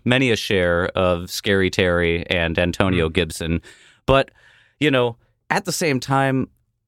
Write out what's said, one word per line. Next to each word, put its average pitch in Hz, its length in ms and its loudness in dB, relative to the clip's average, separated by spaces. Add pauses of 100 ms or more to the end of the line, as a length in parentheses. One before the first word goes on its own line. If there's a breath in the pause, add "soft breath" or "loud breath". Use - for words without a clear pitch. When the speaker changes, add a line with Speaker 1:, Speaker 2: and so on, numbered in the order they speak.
Speaker 1:
many 127 260 2
a 107 40 2
share 90 540 0
of 90 420 -2
Scary 98 400 0
Terry 87 580 0
and 85 300 0
Antonio 87 500 0
Speaker 2:
Mm. 80 40 -10
Speaker 1:
Gibson. 82 480 -2 (440 soft breath)
But, 135 240 2 (500 soft breath)
you 147 120 0
know, 123 260 0 (320)
at 185 160 -2
the 170 60 -6
same 147 280 0
time, 135 500 0 (380)